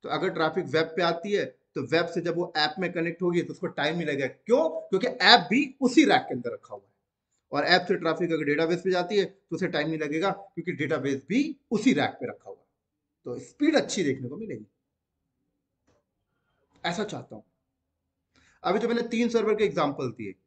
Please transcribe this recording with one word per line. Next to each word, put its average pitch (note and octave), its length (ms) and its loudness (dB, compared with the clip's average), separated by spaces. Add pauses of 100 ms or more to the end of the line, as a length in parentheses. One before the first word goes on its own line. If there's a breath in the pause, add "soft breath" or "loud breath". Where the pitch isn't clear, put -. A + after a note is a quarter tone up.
तो D3 60 -12
अगर D#3 200 0
ट्रैफिक D#3+ 360 0
वेब D#3+ 300 0
पे F#3 60 0
आती E3+ 320 0
है F3 120 2
तो - 420 -10
वेब D#3+ 180 2
से - 160 -4
जब E3 140 -2
वो E3+ 220 -2
ऐप D3+ 220 2
में F3+ 140 -2
connect E3+ 280 -4
होगी F3 200 2
तो D3+ 120 -6
उसको - 140 -8
time D3+ 280 -2
नहीं E3+ 100 -4
लगेगा। C#3 220 -2
क्यों? C#4 420 2 (120)
क्योंकि F#3+ 260 -2
ऐप G#3+ 420 6
भी C4+ 320 0
उसी C#4+ 240 6
rack E3+ 160 4
के - 120 -8
अंदर A#2+ 200 -6
रखा - 220 -16
हुआ - 80 -18
है, - 100 -20 (580)
और C#3+ 140 0
ऐप F3+ 220 4
से G3 80 2
traffic E3 360 0
अगर D#3 120 0
database E3 380 0
पे F#3+ 100 0
जाती F3+ 260 0
है F#3+ 80 4
तो - 300 -12
उसे F3 120 -2
time D#3 200 -2
नहीं D#3+ 120 -4
लगेगा, D#3+ 320 0
क्योंकि - 400 -8
database C#3 580 -2
भी A#3 120 2 (300)
उसी A3 220 4
rack B2 180 2
पे - 160 -10
रखा - 220 -14
हुआ - 100 -16
है, - 60 -20 (600)
तो C3 140 -10
speed D4 360 0
अच्छी - 280 0
देखने B2+ 260 -2
को D3+ 80 -12
मिलेगी। D3+ 280 -10 (2250)
ऐसा F3 200 -2
चाहता B2+ 320 -10
हूं। G#2 60 -18 (1200 soft breath)
अभी G3 160 2
तो A3+ 80 0
मैंने A#3 220 0
तीन A#3 200 0
server G#3+ 260 2
के G#3+ 80 0
एग्जांपल D3 480 -2
दिए। G2+ 240 -12 (120)